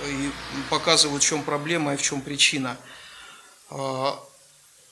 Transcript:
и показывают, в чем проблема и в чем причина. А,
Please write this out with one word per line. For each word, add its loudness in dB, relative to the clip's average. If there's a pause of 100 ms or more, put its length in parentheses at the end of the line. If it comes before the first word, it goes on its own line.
и 0 (400)
показывают, 4
в 6
чем 0
проблема 0
и -2
в -4
чем 0
причина. 2 (920)
А, -2 (720)